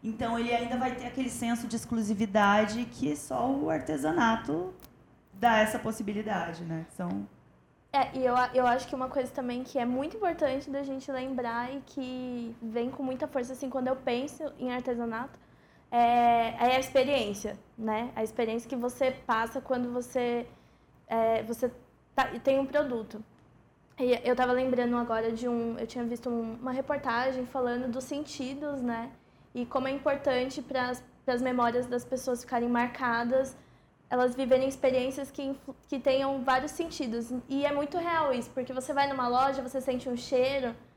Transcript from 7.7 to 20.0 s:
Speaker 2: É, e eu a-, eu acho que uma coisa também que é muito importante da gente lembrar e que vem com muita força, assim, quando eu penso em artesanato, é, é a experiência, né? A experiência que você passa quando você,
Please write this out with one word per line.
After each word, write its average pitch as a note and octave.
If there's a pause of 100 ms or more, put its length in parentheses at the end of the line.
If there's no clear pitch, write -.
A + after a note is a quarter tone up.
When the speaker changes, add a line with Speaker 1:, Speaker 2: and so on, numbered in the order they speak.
Speaker 2:
É, C#4
e B3+
eu B3
a-, B3
eu B3
acho B3+
que -
uma C4
coisa B3+
também B3
que C4
é A#3+
muito C#4
importante D#4
da C#4
gente C4+
lembrar B3
e C#4
que B3+
vem A#3
com -
muita C4
força, C4
assim, B3+
quando B3+
eu C4
penso C4 (160)
em B3
artesanato, A#3+ (520)
é, A#3+ (100)
é B3+
a C4
experiência, B3 (200)
né? A3
A A3+
experiência A3+
que C4+
você B3
passa A#3
quando B3
você, A#3+ (640)